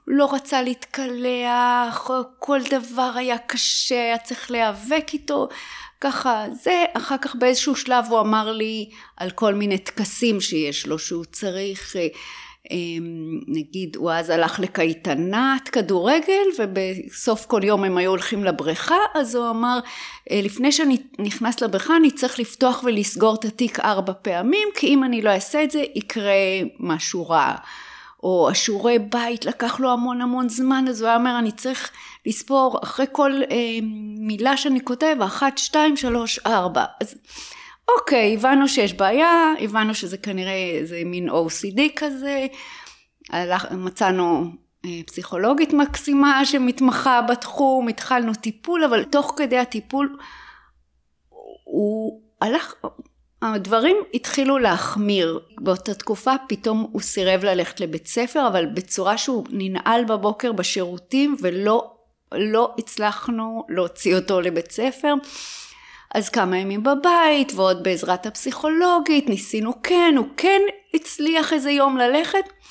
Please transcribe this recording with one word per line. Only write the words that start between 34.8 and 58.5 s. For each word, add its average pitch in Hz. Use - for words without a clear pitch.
כותב, 277
אחת, 277
שתיים, 302
שלוש, 233
ארבע." 185
אז -
אוקיי, 269
הבנו 269
שיש 208
בעיה, 311
הבנו 214
שזה 190
כנראה 190
איזה 170
מין 175
או 165
סי 196
די 277
כזה, 277
הלך, 180
מצאנו, 180
אה, 185
פסיכולוגית 247
מקסימה 277
שמתמחה 254
בתחום, 247
התחלנו 226
טיפול, 320
אבל 240
תוך 285
כדי 247
הטיפול 269
הוא 220
הלך, 240
הדברים 226
התחילו 269
להחמיר. 202
באותה 190
תקופה 208
פתאום 220
הוא 214
סירב 190
ללכת 180
לבית 160
ספר, 247
אבל 185